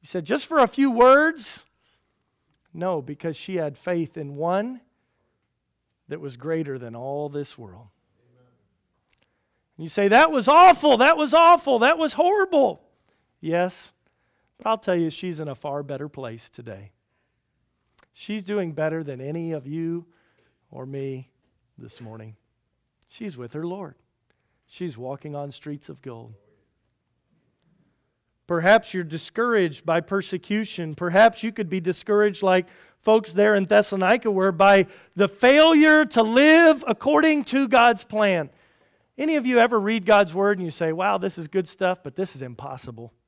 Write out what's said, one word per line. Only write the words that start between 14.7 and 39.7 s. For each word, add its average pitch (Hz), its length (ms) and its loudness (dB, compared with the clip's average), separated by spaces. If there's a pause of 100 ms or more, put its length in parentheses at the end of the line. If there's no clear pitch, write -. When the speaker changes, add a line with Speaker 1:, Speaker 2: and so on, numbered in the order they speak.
Speaker 1:
tell 196 160 -4
you, 170 140 -2
she's 160 320 -10
in 151 80 -10
a 139 60 -10
far 143 280 -10
better 143 260 -12
place 117 420 -16
today. 101 420 -20 (1200)
She's 208 320 -12
doing 185 280 -6
better 156 300 -6
than 135 200 -12
any 165 300 -10
of 139 140 -10
you 165 400 -8 (640)
or 127 140 -16
me 135 460 -12 (480)
this 120 220 -20
morning. 110 360 -20 (720)
She's 190 300 -16
with 123 160 -16
her 156 120 -10
Lord. 175 280 -12 (720)
She's 160 320 -12
walking 139 360 -12
on 143 160 -12
streets 151 380 -16
of 139 140 -20
gold. 117 320 -18 (2000)
Perhaps 185 480 2
you're 185 80 -6
discouraged 175 840 -4
by 165 160 0
persecution. 185 960 -8
Perhaps 190 480 2
you 226 80 -6
could 208 180 -8
be 185 120 -4
discouraged 202 640 -2
like 185 240 0 (280)
folks 220 360 0
there 208 240 2
in 196 80 0
Thessalonica 202 640 0
were 190 220 0
by 196 340 4 (300)
the 196 100 0
failure 311 800 6
to 233 180 0
live 302 640 6
according 294 580 0
to 269 220 -2
God's 233 380 2
plan. 190 460 -2 (680)
Any 302 160 -2
of 269 120 -2
you 254 120 2
ever 226 220 2